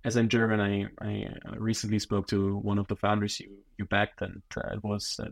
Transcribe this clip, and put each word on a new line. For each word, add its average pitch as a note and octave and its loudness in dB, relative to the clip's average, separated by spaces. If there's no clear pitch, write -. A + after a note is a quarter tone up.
as A#2 0
in A#2 6
German, A2+ 4
I, G2+ 2
I, G#2 -4
uh, - -10
recently G#2+ 0
spoke G2+ -2
to G2 2
one G2+ 0
of G2+ 0
the G#2 -2
founders G#2 0
you, - -16
you G#2 -4
backed, G2+ 0
and, F#2 -8
uh, - -4
it - -6
was, G#2 -4
uh, A2 -6